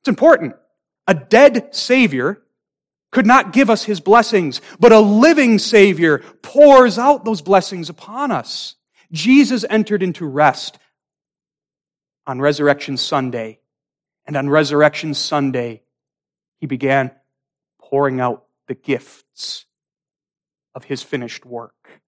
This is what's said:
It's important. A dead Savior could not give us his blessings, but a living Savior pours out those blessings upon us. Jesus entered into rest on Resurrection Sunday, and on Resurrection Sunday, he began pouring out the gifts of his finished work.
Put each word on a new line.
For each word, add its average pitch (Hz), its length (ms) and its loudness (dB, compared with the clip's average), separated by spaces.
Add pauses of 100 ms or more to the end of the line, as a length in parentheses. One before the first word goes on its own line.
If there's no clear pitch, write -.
It's - 80 -8
important. 262 460 2 (540)
A 190 60 2
dead 226 600 2
Savior 190 640 -2 (720)
could 233 160 0
not 233 260 2
give 262 160 2
us 220 140 0
his 208 160 -6
blessings, 190 640 0 (180)
but 226 140 6
a 220 80 8
living 233 580 2
Savior 170 600 2 (220)
pours 262 540 6
out 247 280 0
those 208 180 -6
blessings 180 480 -2
upon 247 400 -10
us. - 460 -10 (340)
Jesus 233 580 0
entered 208 340 -2
into 175 240 -6
rest 143 520 -2 (1500)
on 131 160 -10
Resurrection 143 560 -2
Sunday, 123 640 -8 (680)
and 147 100 -10
on 147 120 -6
Resurrection 147 640 0
Sunday, 127 720 -6 (800)
he 156 80 -12
began 135 420 -4 (680)
pouring 139 400 -4
out 123 240 -6 (240)
the 135 60 -10
gifts - 920 -12 (1040)
of 131 120 -20
his 135 180 -10
finished 123 420 -12
work. - 640 -20